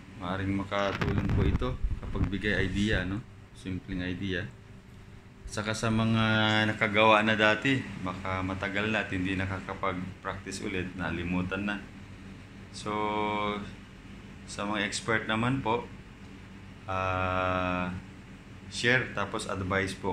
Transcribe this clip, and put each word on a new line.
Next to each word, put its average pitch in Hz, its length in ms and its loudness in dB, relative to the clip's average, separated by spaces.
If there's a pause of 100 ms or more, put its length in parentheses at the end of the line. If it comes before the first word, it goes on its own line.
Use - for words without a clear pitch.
(200)
maaaring 95 360 -2
makatulong 98 800 0
po 101 80 6
ito 110 260 2 (300)
kapag - 320 0
bigay 98 340 2
idea, 98 380 2
no? 95 160 -2 (360)
Simpleng 92 480 -6
idea. 92 440 -4 (1000)
Saka 107 320 -2
sa 113 160 2
mga 113 300 4 (500)
nakagawa 107 480 8
na 110 160 4
dati, 107 400 6 (240)
baka 92 400 -2
matagal 98 480 0
na 104 160 2
at 98 80 -6
hindi 92 240 0
nakakapag-practice 95 1300 -4
ulit, 92 320 -2
nalimutan 90 720 0
na. 104 80 -2 (960)
So, - 180 -6 (1600)
sa 104 160 -6
mga 104 240 0
expert 110 400 0
naman 120 320 2
po, 117 240 2 (1040)
ah, 92 1040 0 (800)
share 120 400 2
tapos 104 320 -2
advice 98 480 0
po 98 200 -4